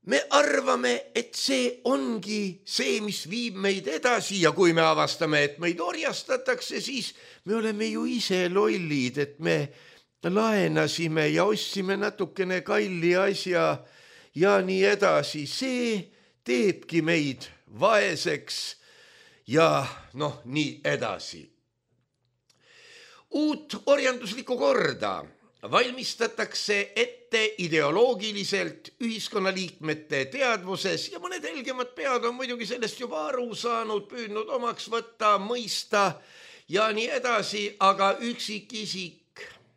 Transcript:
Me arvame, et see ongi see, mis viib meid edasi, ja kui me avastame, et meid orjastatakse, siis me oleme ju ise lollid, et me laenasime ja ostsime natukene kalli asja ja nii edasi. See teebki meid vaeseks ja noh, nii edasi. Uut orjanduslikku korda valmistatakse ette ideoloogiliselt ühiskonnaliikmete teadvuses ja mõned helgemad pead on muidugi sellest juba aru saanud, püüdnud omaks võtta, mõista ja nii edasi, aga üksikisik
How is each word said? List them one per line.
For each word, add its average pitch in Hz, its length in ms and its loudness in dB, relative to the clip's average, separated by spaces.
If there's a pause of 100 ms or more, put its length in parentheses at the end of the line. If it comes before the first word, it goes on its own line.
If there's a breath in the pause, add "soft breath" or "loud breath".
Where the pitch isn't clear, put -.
Me 277 200 2
arvame, 254 640 4 (160)
et - 260 -4
see 254 480 0
ongi 220 800 -2
see, 247 380 -2
mis 208 260 -6
viib 220 320 -6
meid 196 280 0
edasi, 247 540 0
ja 151 140 6
kui 170 180 6
me 165 80 6
avastame, 151 640 4
et 143 160 -2
meid 170 240 -2
orjastatakse, 262 1000 -2
siis 233 300 -6 (300 loud breath)
me 214 180 -2
oleme 220 320 -2
ju 226 160 -4
ise 190 400 0
lollid, 170 720 2
et 139 200 -4
me 165 200 2 (640 loud breath)
laenasime 165 1040 2
ja 165 160 2
ostsime 196 520 -2
natukene 185 640 -2
kalli 185 540 2
asja 180 520 2 (640 loud breath)
ja 196 280 4
nii 185 240 0
edasi. 165 600 2
See 240 540 -2 (480 soft breath)
teebki 202 580 2
meid 151 400 0 (200)
vaeseks 180 1000 0 (840 loud breath)
ja 147 380 4 (260 loud breath)
noh, 139 320 -6
nii 135 400 -2
edasi. 110 600 -4 (1800 loud breath)
Uut 302 560 -2
orjanduslikku 254 720 0
korda 147 640 0 (440)
valmistatakse 214 1300 -2
ette 226 480 -2 (140)
ideoloogiliselt 190 1500 0
ühiskonnaliikmete 185 1200 -2
teadvuses 190 840 -2
ja 339 80 -12
mõned 359 240 -8
helgemad 254 520 -6
pead 254 300 0
on 240 120 -2
muidugi 240 280 -6
sellest 220 340 -6
juba 302 280 -6
aru 247 280 -4
saanud, 226 520 -2
püüdnud 220 480 -6
omaks 240 340 -4
võtta, 220 480 2
mõista 208 760 0 (560 loud breath)
ja 208 240 2
nii 226 240 -2
edasi, 214 480 0 (140)
aga 190 420 6
üksikisik 214 1200 -8 (340)